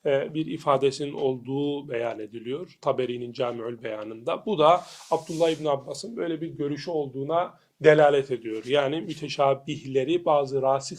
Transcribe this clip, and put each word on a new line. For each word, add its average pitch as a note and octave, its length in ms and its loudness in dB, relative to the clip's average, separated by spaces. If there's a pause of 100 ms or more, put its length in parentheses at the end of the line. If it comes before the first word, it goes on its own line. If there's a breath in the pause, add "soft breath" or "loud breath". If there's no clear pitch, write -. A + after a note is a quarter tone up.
e, C#3+ 280 2
bir D#3+ 120 -2
ifadesinin C#3+ 640 0
olduğu C#3 760 -2
beyan A#2 300 -4
ediliyor A#2 640 -10
Taberi'nin B2 520 -2
Camiül A#2 500 -6
Beyan'ında. A2+ 640 -8
Bu G#3 120 0
da E3 220 8 (300 loud breath)
Abdullah D#3+ 400 0
İbni D3+ 200 -2
Abbas'ın D3+ 460 -6
böyle E3 240 -4
bir E3 80 -6
görüşü C#3+ 420 -6
olduğuna D3 640 -2 (260 soft breath)
delalet C#3+ 500 6
ediyor. A2 340 -6
Yani C#3+ 360 2
müteşabihleri C#3 1200 0
bazı C#3 380 2
rasih, C3+ 360 0